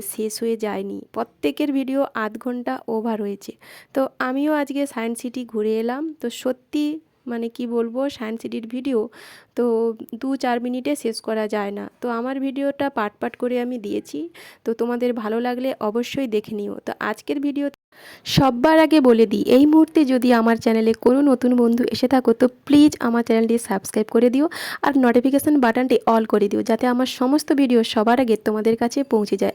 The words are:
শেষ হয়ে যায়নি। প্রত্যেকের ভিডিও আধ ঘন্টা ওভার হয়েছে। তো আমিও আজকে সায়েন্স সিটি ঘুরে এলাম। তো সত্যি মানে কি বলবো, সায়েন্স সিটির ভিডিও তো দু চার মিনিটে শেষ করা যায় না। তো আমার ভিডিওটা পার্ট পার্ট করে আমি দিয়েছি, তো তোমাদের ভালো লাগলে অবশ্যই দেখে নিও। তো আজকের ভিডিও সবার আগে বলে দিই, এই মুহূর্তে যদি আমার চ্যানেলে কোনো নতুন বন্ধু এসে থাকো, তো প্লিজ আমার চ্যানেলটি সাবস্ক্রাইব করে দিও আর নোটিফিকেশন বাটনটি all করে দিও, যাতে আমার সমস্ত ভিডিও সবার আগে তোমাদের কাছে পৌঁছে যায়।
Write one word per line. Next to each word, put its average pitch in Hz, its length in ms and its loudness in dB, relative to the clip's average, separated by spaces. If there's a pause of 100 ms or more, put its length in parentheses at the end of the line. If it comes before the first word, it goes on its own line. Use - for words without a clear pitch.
(140)
শেষ 214 200 -6 (100)
হয়ে 226 220 -2
যায়নি। 196 320 -6 (180)
প্রত্যেকের 285 640 -4
ভিডিও 269 240 -2 (220)
আধ 214 100 -6 (100)
ঘন্টা 247 300 -6 (220)
ওভার 220 300 -4
হয়েছে। 202 260 -10 (440)
তো 269 60 0 (260)
আমিও 277 240 -2 (100)
আজকে 277 200 -4 (120)
সায়েন্স 233 280 -6
সিটি 254 200 -8 (120)
ঘুরে 220 280 -2
এলাম। 247 220 -4 (180)
তো 240 60 -6 (160)
সত্যি 294 420 -4 (460)
মানে 233 240 -6
কি 247 80 -8 (120)
বলবো, 233 260 -4 (160)
সায়েন্স 220 260 -8
সিটির 226 300 -10
ভিডিও 254 260 -2 (580)
তো 240 80 0 (560)
দু 269 80 -6 (140)
চার 247 220 0
মিনিটে 254 260 -4 (120)
শেষ 226 140 -4 (100)
করা 220 180 -2 (100)
যায় 202 220 -4
না। 202 80 -10 (160)
তো - 40 -8 (120)
আমার 254 180 -6 (100)
ভিডিওটা 277 420 -4 (100)
পার্ট 208 240 -4
পার্ট 240 200 -6
করে 247 140 -2 (100)
আমি 247 200 -6
দিয়েছি, 214 340 -8 (460)
তো 226 40 -4 (100)
তোমাদের 240 300 -2 (120)
ভালো 214 160 -4 (100)
লাগলে 247 220 -4 (200)
অবশ্যই 240 460 -4
দেখে 214 240 -4
নিও। 202 160 -8 (100)
তো - 60 -8 (180)
আজকের 285 360 -6
ভিডিও 285 220 -2 (680)
সবার 269 500 4
আগে 311 140 6 (100)
বলে 226 220 6
দিই, 208 120 0 (140)
এই 285 140 8
মুহূর্তে 320 280 4 (140)
যদি 247 160 2 (100)
আমার 226 240 2
চ্যানেলে 226 300 2 (120)
কোনো 254 140 4 (120)
নতুন 254 200 2 (100)
বন্ধু 233 220 2 (100)
এসে - 200 -2
থাকো, 254 180 2 (100)
তো 254 40 4 (200)
প্লিজ 294 260 6 (160)
আমার 233 200 0
চ্যানেলটি 226 280 2 (140)
সাবস্ক্রাইব 208 460 -2
করে 233 180 6
দিও 285 120 2 (400)
আর 285 80 2 (120)
নোটিফিকেশন 262 480 4 (100)
বাটনটি 247 340 2 (160)
all 220 100 4 (100)
করে 208 180 2
দিও, 214 180 -2
যাতে 226 240 0
আমার 254 160 0 (100)
সমস্ত 269 300 0 (120)
ভিডিও 240 180 4 (140)
সবার 233 300 2
আগে 226 120 2 (120)
তোমাদের 214 340 0
কাছে 240 180 -2 (140)
পৌঁছে 208 280 0
যায়। 196 140 -2